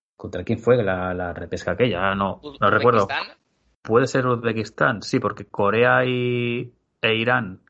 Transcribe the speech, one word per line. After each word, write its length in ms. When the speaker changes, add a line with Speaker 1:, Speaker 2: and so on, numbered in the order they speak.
Speaker 1:
¿contra 260
quién 140
fue 240
la, 320
la 200
repesca 400
aquella? 360
Ah, 60
no, 260
no 120
recuerdo. 320
Speaker 2:
¿Uzbekistán? 340
Speaker 1:
Puede 260
ser 180
Uzbekistán, 800
sí, 160
porque 260
Corea 600
y, 680
e 140
Irán 440